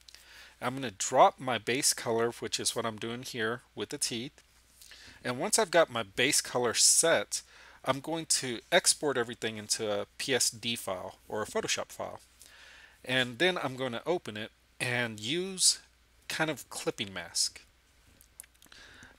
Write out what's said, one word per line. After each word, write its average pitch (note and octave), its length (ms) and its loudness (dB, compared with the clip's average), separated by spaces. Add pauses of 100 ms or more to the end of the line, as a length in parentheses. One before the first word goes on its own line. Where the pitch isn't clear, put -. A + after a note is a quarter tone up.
(600)
I'm B2+ 140 -2
gonna C3+ 160 -6
drop C#3+ 480 6
my C3 180 -2
base B2 360 0
color, A#2 380 0
which - 280 -6
is G#2 160 -2
what A2+ 100 -2
I'm A2 120 -6
doing A#2 260 -8
here A#2+ 380 -4 (140)
with G#2+ 140 -6
the - 80 -8
teeth. - 460 -6 (800)
And B2 160 -4
once G3 180 0
I've G3+ 140 2
got E3 180 8
my A#2 140 -2
base B2 380 2
color A#2+ 320 2
set, - 680 4 (420)
I'm C3 160 0
going D#3+ 280 -6
to B2 320 0 (120)
export D3+ 460 4
everything A2+ 400 -2
into G#2+ 340 -2
a G2+ 140 -2 (120)
P - 180 0
S - 140 2
D A#2 260 -4
file F#2+ 400 -6 (120)
or G#2+ 140 -4
a G#2 60 -4
Photoshop - 440 -2
file. F#2 280 -10 (840)
And B2 360 -2
then F3+ 220 2
I'm C3 140 -4
gonna B2 300 -6
open D3+ 320 -4
it A2 140 -10 (280)
and A#2+ 400 -2
use F3 600 0 (480)
kind D#3 220 -2
of - 200 -8
clipping A2 440 -6
mask. - 480 -4 (1600)